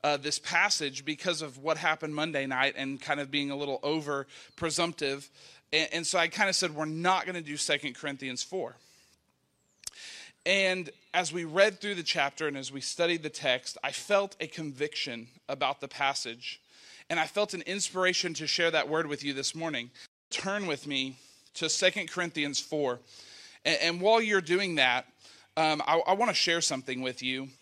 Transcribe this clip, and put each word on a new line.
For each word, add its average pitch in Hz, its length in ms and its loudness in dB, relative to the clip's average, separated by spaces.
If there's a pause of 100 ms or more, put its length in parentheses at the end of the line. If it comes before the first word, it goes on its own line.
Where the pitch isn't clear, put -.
uh, 147 140 4
this 143 220 -4
passage 156 640 0
because 156 380 -2
of 135 160 -12
what 156 180 0
happened 156 380 0
Monday 147 320 -2
night 135 280 2
and 135 240 -6
kind 147 200 -2
of 139 100 -6
being 143 220 0
a 139 40 -4
little 143 280 -2
over 143 420 -2 (300)
presumptive. 156 760 -2 (420)
And, 156 220 2
and 165 140 -2
so 185 120 2
I 165 80 4
kinda 196 240 2
said, 175 240 0
"We're 156 100 -2
not 170 400 2
gonna 180 160 -6
do 147 140 -8
Second 143 400 0
Corinthians 135 480 -6
four." 180 320 -6 (1700)
And 185 440 2 (240)
as 170 180 0
we 170 140 -4
read 185 340 6
through 202 160 -2
the 170 80 -6
chapter 151 440 0
and 143 100 -4
as 131 160 -10
we 135 80 -8
studied 170 420 0
the 151 60 -4
text, - 540 -2
I 139 80 -2
felt 202 500 0
a 156 60 -6
conviction 139 800 -6 (200)
about 139 320 -2
the 135 80 -8
passage. 131 720 -2 (500)
And 170 100 0
I 160 60 4
felt 202 280 0
an 175 100 -6
inspiration 185 720 0
to 151 120 -6
share 165 240 2
that 156 160 2
word 156 180 2
with 143 160 -4
you 143 120 -2
this 135 200 -4
morning. 147 380 -6 (380)
Turn 196 360 -2
with 147 220 -4
me 131 300 -2 (380)
to 165 120 -2
Second 185 420 2
Corinthians 151 520 -2
four. 131 400 -2 (640)
And, 160 160 4
and 170 200 2
while 220 200 6
you're 214 180 4
doing 175 360 2
that, 127 300 4 (520)
um, 156 280 4
I, 165 220 4
I 185 60 6
wanna 208 200 2
share 170 280 2
something 131 400 -2
with 127 200 -4
you. 131 280 -4 (120)